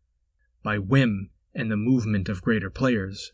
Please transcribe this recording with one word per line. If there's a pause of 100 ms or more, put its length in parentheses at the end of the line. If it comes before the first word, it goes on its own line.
(640)
By
whim (240)
and
the
movement
of
greater
players,